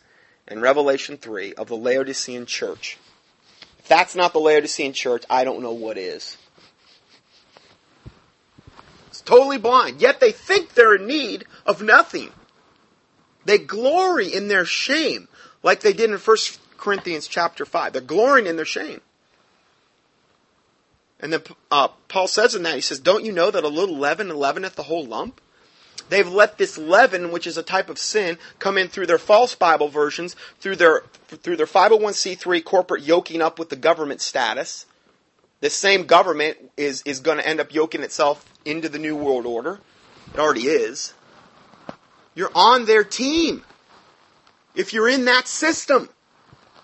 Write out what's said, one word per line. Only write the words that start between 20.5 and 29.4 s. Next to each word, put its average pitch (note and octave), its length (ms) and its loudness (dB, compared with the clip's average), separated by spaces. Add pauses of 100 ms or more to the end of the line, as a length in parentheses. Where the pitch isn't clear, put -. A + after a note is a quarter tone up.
And D3+ 140 -6
then, D#3 100 -6 (260)
uh, C#3+ 200 2 (180)
Paul F#3+ 200 -2
says A3 280 0
in F#3 80 -6
that, D#3+ 120 -4
he C3+ 60 -6
says, C#3+ 180 -8
"Don't F3+ 240 2
you A3 80 -6
know F3+ 200 2
that F#3 120 -2
a D3+ 40 -2
little D#3+ 300 -2
leaven D#3+ 320 -2
leaveneth D#3 460 -4
the E3 80 -10
whole D3+ 220 -6
lump?" B2 340 -10 (680)
They've F#3 180 2
let G#3 300 4
this F#3 200 -2
leaven, F3 540 2
which E3+ 160 -8
is D#3+ 100 -8
a E3 60 -6
type F#3 260 -4
of C#3+ 100 -14
sin, F3+ 380 -4 (220)
come G3 180 -2
in F#3 120 0
through F#3+ 160 -8
their E3 140 -2
false A#3 360 4